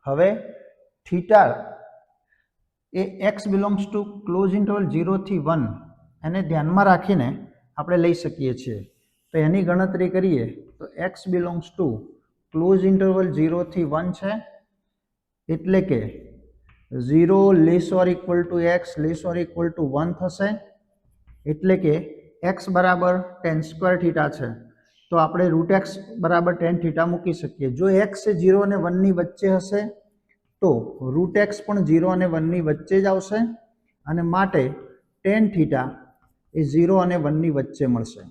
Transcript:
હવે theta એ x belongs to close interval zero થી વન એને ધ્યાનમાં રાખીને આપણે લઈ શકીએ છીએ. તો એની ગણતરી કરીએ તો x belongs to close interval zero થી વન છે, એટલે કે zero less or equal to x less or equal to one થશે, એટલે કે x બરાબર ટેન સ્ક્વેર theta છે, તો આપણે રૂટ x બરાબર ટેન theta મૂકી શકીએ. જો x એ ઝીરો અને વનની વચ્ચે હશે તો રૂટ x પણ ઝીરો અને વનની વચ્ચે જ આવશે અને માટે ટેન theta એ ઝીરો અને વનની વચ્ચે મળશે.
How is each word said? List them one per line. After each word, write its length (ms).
હવે 220
theta 340
એ 20
x 20
belongs 260
to 80
close 320
interval 340
zero 200
થી 220
વન 140
એને 220
ધ્યાનમાં 440
રાખીને 360
આપણે 260
લઈ 180
શકીએ 400
છીએ. 160
તો 60
એની 220
ગણતરી 460
કરીએ 320
તો 60
x 20
belongs 320
to 80
close 360
interval 380
zero 220
થી 180
વન 160
છે, 140
એટલે 260
કે 100
zero 280
less 300
or 160
equal 260
to 60
x 240
less 240
or 160
equal 320
to 80
one 100
થશે, 280
એટલે 320
કે 100
x 140
બરાબર 360
ટેન 260
સ્ક્વેર 320
theta 240
છે, 120
તો 120
આપણે 300
રૂટ 180
x 140
બરાબર 320
ટેન 260
theta 300
મૂકી 280
શકીએ. 360
જો 80
x 200
એ 120
ઝીરો 260
અને 80
વનની 340
વચ્ચે 340
હશે 240
તો 80
રૂટ 200
x 40
પણ 240
ઝીરો 260
અને 180
વનની 340
વચ્ચે 360
જ 60
આવશે 280
અને 120
માટે 280
ટેન 300
theta 280
એ 40
ઝીરો 300
અને 200
વનની 320
વચ્ચે 380
મળશે. 360